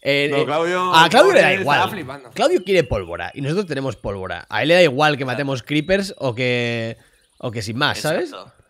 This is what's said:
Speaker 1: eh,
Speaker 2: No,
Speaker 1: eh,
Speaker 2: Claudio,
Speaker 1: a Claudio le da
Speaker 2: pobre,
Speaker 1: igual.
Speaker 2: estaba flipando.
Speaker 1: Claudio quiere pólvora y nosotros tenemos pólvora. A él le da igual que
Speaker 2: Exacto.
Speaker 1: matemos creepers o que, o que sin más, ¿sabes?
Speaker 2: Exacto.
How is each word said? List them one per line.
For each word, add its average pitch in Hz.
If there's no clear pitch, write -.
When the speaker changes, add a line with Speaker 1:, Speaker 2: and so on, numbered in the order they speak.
Speaker 1:
eh, 139
Speaker 2:
No, 143
Speaker 1:
eh, 117
Speaker 2:
Claudio, 170
Speaker 1:
a 165
Claudio 294
le 285
da 160
Speaker 2:
pobre, 143
Speaker 1:
igual. 143
Speaker 2:
estaba -
flipando. 135
Speaker 1:
Claudio 262
quiere 185
pólvora 87
y 131
nosotros 165
tenemos 135
pólvora. 92
A 107
él 139
le 165
da 180
igual 147
que 127
Speaker 2:
Exacto. 127
Speaker 1:
matemos 135
creepers 190
o 131
que, 117
o 127
que 113
sin 110
más, 135
¿sabes? 214
Speaker 2:
Exacto. 95